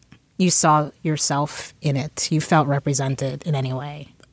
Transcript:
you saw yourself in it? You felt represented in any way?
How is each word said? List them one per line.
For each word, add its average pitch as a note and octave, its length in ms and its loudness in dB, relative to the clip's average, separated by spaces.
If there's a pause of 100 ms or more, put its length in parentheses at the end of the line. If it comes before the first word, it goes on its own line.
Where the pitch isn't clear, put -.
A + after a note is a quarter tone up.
(420)
you F#3 80 4
saw D3+ 400 4 (140)
yourself D3 760 -2
in D3 140 0
it? - 360 -4
You D#3 100 2
felt D3+ 260 2
represented C#3 760 -2
in D#3 120 -2
any C3 160 -2
way? C#3+ 380 -10 (240)